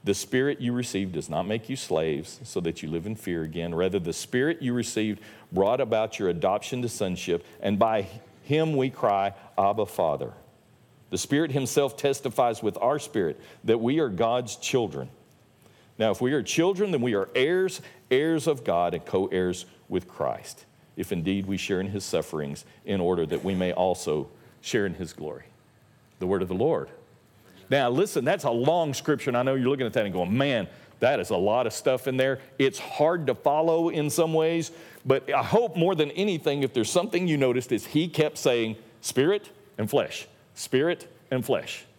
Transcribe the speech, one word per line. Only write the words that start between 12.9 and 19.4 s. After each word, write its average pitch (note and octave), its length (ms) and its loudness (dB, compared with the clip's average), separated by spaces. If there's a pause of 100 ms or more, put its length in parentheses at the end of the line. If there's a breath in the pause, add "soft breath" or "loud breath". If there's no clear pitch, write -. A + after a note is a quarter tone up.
spirit F2 420 -4 (240 loud breath)
that A2 160 2
we C3 180 0
are D3 100 0
God's A#2 480 0
children. F2 520 -2 (920 soft breath)
Now, A2 140 2
if - 80 -4
we B2+ 120 2
are C#3 100 0
children, F#3 500 2
then C#3 80 0
we A#2+ 140 0
are F#2+ 200 0
heirs, F3+ 460 2 (300 loud breath)
heirs D3+ 360 2
of C#3 160 0
God, F2 320 2
and E2 100 -6
co-heirs F#2 640 0 (220 loud breath)